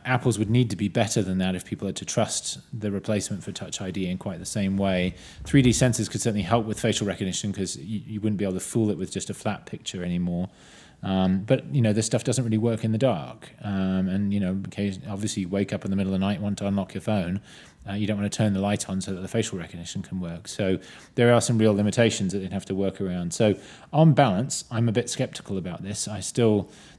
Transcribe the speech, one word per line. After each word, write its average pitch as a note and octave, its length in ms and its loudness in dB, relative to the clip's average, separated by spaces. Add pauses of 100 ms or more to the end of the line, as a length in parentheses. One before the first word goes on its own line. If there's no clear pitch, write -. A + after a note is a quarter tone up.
Apple's B2+ 340 2
would G2+ 100 0
need A#2+ 220 4
to G#2 60 -2
be G2+ 100 -2
better G#2+ 360 2
than F#2 160 0
that F#2 180 0
if F2+ 80 -8
people - 240 -6
are F#2+ 40 -4
to - 120 -10
trust - 560 -2 (120)
the G#2+ 200 -4
replacement G2+ 500 -4
for - 80 -10
Touch F2+ 300 -10
I F#2 100 -6
D F#2 160 -4
in F2+ 100 -2
quite F#2 220 -8
the F#2 80 -12
same G2 300 0
way. F#2 400 2 (260)
Three - 180 6
D B2 100 6
sensors A2+ 380 2
could G#2+ 120 -6
certainly G#2 220 0
help A2 240 2
with G#2+ 120 -4
facial A2 280 0
recognition, G2 460 -4
'cause F#2 240 -4
you, G2 300 -8
you G#2+ 140 -6
wouldn't G#2+ 180 0
be G#2 60 0
able F#2+ 100 0
to F#2 60 -4
fool A2 300 0
it E2+ 80 -2
with F2+ 120 -6
just - 180 -6
a G2 60 -8
flat - 320 -6
picture - 380 -8
anymore. F2 460 -2 (520)
Um, F#2+ 380 2
but, B2 340 0
you C3+ 80 4
know, A2 100 4
this A2 140 2
stuff - 180 0
doesn't B2+ 180 0
really A2 160 0
work A2+ 240 0
in A2+ 80 0
the A2 80 0
dark. F2+ 520 -2 (120)
Um, F#2+ 460 0
and, G2 240 0
you G2+ 80 0
know, F#2+ 240 0
occasion-, F#2+ 440 -4
obviously G#2 340 -4
you F2 60 -4
wake G2 240 0
up G2+ 120 -4
in G2 60 -4
the F#2+ 60 0
middle F#2+ 160 0
of F#2+ 60 0
the G2 80 0
night, G2+ 140 0
want G2+ 180 -2
to G2+ 80 -4
unlock G2 280 -2
your G2 80 -8
phone. G2 400 0 (460)
Uh, G2 40 -6
you G#2 140 -2
don't G#2 100 0
wanna G2+ 140 -2
turn G#2+ 240 2
the F#2+ 60 0
light G2+ 280 0
on F#2+ 120 -2
so F#2+ 140 -6
that F2+ 60 -8
the F#2+ 80 -8
facial A2 300 -2
recognition F2 440 -10
can F#2+ 180 -6
work. E2+ 280 -8
So F#2+ 320 0 (340)
there A#2+ 180 6
are A#2 80 8
some A2+ 180 2
real G#2+ 160 6
limitations G2+ 580 2
that G2+ 60 -4
they'd F#2+ 140 -6
have G2+ 120 -6
to G2 100 -4
work F#2+ 260 -2
around. F2+ 340 -4
So G#2+ 200 4 (380)
on D#3 220 8
balance, B2 560 2
I'm A#2 180 2
a A2 40 2
bit A#2 160 0
skeptical - 500 -4
about E2+ 260 -8
this. G2+ 240 -6
I G#2+ 120 -6
still, G#2+ 480 2 (300)